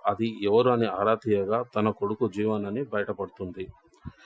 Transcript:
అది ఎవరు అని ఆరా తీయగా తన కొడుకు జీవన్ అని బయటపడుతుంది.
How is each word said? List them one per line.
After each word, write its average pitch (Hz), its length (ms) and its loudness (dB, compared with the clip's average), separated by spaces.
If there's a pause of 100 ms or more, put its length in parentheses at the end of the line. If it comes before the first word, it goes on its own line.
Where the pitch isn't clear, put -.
అది 104 200 0 (220)
ఎవరు 120 220 6
అని 117 180 2 (100)
ఆరా 107 160 4
తీయగా 104 440 0 (160)
తన 107 160 2
కొడుకు 104 380 -2
జీవన్ 104 420 -2
అని 123 140 -4
బయటపడుతుంది. 98 800 -6 (600)